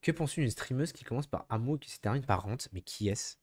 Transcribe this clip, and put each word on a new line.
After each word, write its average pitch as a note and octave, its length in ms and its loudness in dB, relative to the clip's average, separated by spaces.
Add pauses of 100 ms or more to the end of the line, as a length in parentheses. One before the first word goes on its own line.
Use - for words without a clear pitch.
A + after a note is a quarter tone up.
Que E3 100 2
penses-tu D#3+ 280 0
d'une C3+ 100 6
streameuse C3 440 0
qui - 100 -18
commence C3+ 240 -2
par - 220 -4
amour A#2 260 2
et D3 40 -2
qui - 120 -14
se - 80 -14
termine B2+ 260 2
par F#2+ 180 4
rente ? G#2+ 280 -4
Mais F#2 100 -6
qui - 280 0
est-ce ? - 340 -2